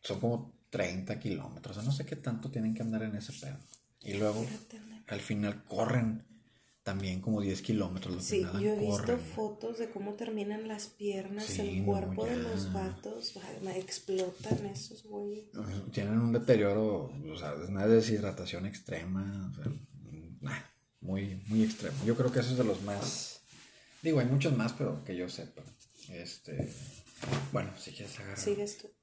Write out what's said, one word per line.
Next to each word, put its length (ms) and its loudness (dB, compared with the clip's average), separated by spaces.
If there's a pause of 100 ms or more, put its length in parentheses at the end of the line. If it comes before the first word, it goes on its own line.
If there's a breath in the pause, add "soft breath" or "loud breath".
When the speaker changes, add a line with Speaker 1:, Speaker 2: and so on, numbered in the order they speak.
Speaker 1:
son 180 -2
como 340 0 (160)
treinta 500 -2
kilómetros, 580 -6
o 20 -6
sea, 100 0
no 60 4
sé 100 -2
qué 120 -6
tanto 340 -2
tienen 220 2
que 80 -2
andar 220 0
en 120 -2
ese 180 -6
pedo. 240 -8 (440)
Y 140 -4
luego, 280 4
Speaker 2:
Espérate, 340 -8
anda. 300 -16
Speaker 1:
al 140 -4
final, 420 0
corren 640 2 (580 loud breath)
también 380 -2
como 200 2
diez 200 2
kilómetros, 540 0
lo 40 -4
que 60 0
Speaker 2:
Sí, 160 4
Speaker 1:
nadan, 220 0
Speaker 2:
yo 80 6
he 80 2
visto 240 2
Speaker 1:
corren. 160 2
Speaker 2:
fotos 580 -4
de 140 -4
cómo 240 -6
terminan 520 -4
las 200 -4
piernas, 580 -4
Speaker 1:
Sí, 160 0
Speaker 2:
el 180 0
Speaker 1:
no, 60 2
Speaker 2:
cuerpo 400 2
de 100 2
Speaker 1:
ya. 60 0
Speaker 2:
los 320 0
vatos, 600 -4 (100)
ay, 200 -10
me 140 -2
explotan 880 0
esos 380 -8
güeyes. 420 -6 (460)
Speaker 1:
Tienen 280 2
un 140 6
deterioro, 800 6 (200)
o 60 -8
sea, 240 -6
es 80 -6
una 160 2
deshidratación 800 4
extrema, 840 -4
o 40 -6
sea, 160 -2 (680)
nah, 180 -4 (420)
muy, 460 -2
muy 160 6
extremo. 420 0
Yo 100 6
creo 160 4
que 80 4
eso 120 2
es 60 2
de 60 6
los 200 4
más, 580 -4 (600 loud breath)
digo, 180 4
hay 80 6
muchos 300 6
más, 160 2
pero 300 -2
que 120 -4
yo 140 -2
sepa. 320 -10 (480)
Este, 600 -6 (800)
bueno, 260 0
si 140 -12
quieres 280 -10
agarrar. 200 -8
Speaker 2:
Sigues 400 2
tú. 80 -14 (160)